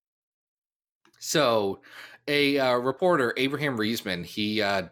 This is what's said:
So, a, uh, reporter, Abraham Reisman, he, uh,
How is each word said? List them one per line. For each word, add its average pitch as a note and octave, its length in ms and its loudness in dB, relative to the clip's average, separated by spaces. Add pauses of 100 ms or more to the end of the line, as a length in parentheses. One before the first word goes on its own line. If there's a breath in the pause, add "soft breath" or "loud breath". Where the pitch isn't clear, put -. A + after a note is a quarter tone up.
(1200)
So, A2+ 600 0 (480 loud breath)
a, C#3+ 300 2
uh, B2+ 180 2
reporter, C3 600 2
Abraham C3+ 400 -2
Reisman, G#2+ 480 -2
he, G#2+ 380 -2
uh, G2+ 300 0